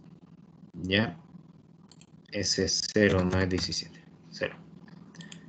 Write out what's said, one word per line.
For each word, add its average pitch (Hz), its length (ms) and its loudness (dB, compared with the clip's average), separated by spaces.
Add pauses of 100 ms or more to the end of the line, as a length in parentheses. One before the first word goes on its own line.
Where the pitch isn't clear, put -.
(760)
¿Ya? 95 440 2 (1120)
Ese 95 380 0
cero 98 560 4
no 92 160 2
es 95 80 2
diecisiete, - 560 -6 (240)
cero. - 260 -6 (960)